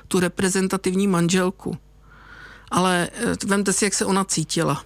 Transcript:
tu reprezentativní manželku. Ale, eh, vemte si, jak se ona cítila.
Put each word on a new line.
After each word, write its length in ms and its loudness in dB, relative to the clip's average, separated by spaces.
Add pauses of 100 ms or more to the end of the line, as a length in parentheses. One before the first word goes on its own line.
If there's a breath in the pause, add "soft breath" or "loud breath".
tu 120 2
reprezentativní 880 0
manželku. 720 0 (920 loud breath)
Ale, 420 2
eh, 220 -2 (120)
vemte 260 0
si, 120 0
jak 80 -2
se 120 -2
ona 180 2
cítila. 640 -2